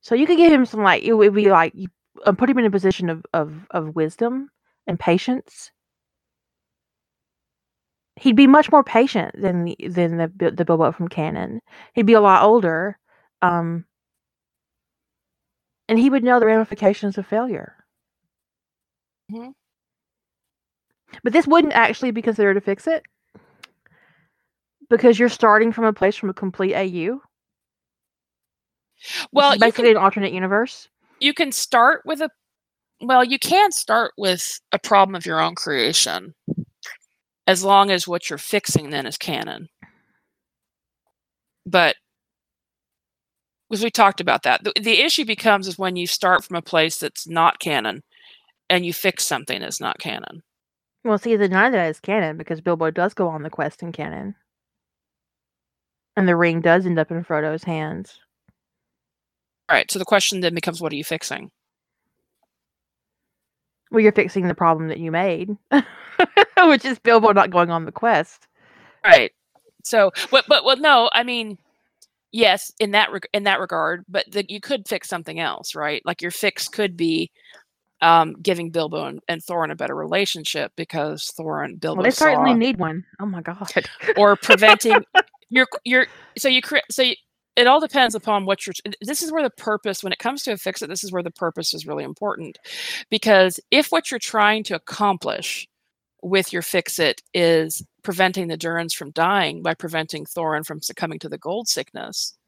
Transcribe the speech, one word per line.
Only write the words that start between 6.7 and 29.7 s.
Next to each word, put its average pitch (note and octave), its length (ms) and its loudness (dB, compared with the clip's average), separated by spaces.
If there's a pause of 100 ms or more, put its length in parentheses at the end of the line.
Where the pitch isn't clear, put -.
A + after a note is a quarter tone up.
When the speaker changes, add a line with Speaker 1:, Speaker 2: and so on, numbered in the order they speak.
Speaker 1:
He'd B3 180 2
be C4+ 120 8
much D4 240 6
more C#4+ 120 8
patient A#3 560 0
than F3+ 240 -2
the, E3+ 140 -6 (120)
than E3+ 280 0
the E3 100 -2
Bi-, E3+ 240 -2
the E3 140 -2
Bilbo E3 260 2
from F3 160 -6
canon. D#3+ 540 -8 (320)
He'd A#3 120 2
be A3+ 80 6
a G#3+ 80 8
lot F#3+ 220 6
older, G3 540 2 (440)
um, E3+ 440 -2 (2000)
and A3+ 120 2
he C4+ 100 4
would B3+ 140 2
know B3 160 4
the A3 60 4
ramifications G#3 720 0
of G3 100 -8
failure. A3 480 -4 (1600)
Speaker 2:
Mm-hmm. A#3 200 -16 (1700)
Speaker 1:
But A#3+ 100 -2
this D#4+ 140 4
wouldn't D4+ 260 4
actually A#3 380 0
be A3+ 100 -6
considered G#3 340 0
to G3+ 60 -2
fix G3+ 260 -6
it, D#4+ 160 -2 (1900)
because A#3 300 6
you're A#3+ 100 4
starting A3 420 4
from A3+ 140 -2
a G#3+ 80 2
place G3 220 0
from G3+ 140 -6
a F#3+ 40 -8
complete F#3+ 400 -4
A G3 100 -2
U. F#3+ 380 -6 (2000)
Speaker 2:
Well, C#4+ 200 6
Speaker 1:
Which A#3+ 60 4
is G#3 40 4
Speaker 2:
you A3+ 60 8
Speaker 1:
basically A#3 220 4